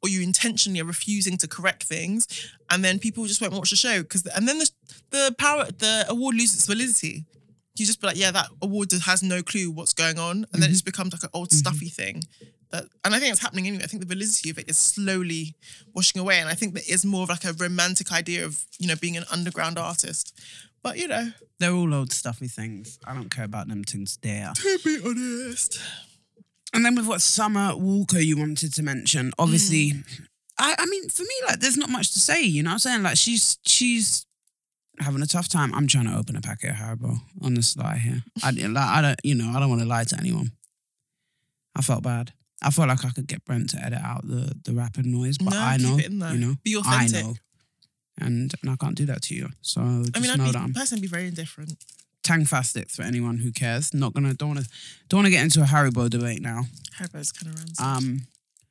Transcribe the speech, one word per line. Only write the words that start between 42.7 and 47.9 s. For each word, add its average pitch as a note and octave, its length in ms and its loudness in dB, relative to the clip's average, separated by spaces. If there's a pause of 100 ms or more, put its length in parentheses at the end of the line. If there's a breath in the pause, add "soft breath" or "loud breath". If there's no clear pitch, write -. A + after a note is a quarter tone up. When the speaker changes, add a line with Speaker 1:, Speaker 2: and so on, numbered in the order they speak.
Speaker 2:
felt D3 180 4
like B2+ 160 2
I C3 60 -2
could C3 160 -6
get - 180 -8
Brent A#2+ 260 -2
to - 140 -6
edit A#2+ 180 -4
out B2 240 -6
the, B2+ 280 -4 (100)
the B2 80 -4
rapping A#2+ 400 -2
noise, B2+ 260 0
but F#3 140 2
Speaker 1:
No, G3+ 80 2
Speaker 2:
I B2+ 180 2
Speaker 1:
keep B2+ 80 4
Speaker 2:
know, C3+ 120 4
Speaker 1:
it D3+ 80 2
in G3+ 140 -4
there. E3 120 -2
Speaker 2:
you A#2+ 60 2
know, A#2+ 240 2
Speaker 1:
Be G#3+ 140 0
Speaker 2:
I - 20 2
Speaker 1:
authentic. A#2+ 460 4
Speaker 2:
know. A2+ 100 -6 (840)